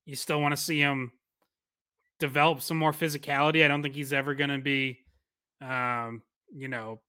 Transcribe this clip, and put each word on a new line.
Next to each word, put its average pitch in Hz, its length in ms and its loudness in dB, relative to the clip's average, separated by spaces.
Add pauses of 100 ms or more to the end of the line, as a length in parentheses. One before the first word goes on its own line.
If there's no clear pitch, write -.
You 139 100 -14
still 151 260 -2
wanna 147 160 2
see 156 220 -2
him 139 320 0 (1080)
develop 147 440 2
some 165 160 -2
more 156 160 4
physicality. 147 680 2
I 147 40 8
don't 143 160 2
think 139 100 -6
he's 143 200 -6
ever 139 200 0
gonna 139 260 -2
be, 135 400 -2 (640)
um, 120 600 -4 (340)
you 135 140 -10
know, 113 400 -8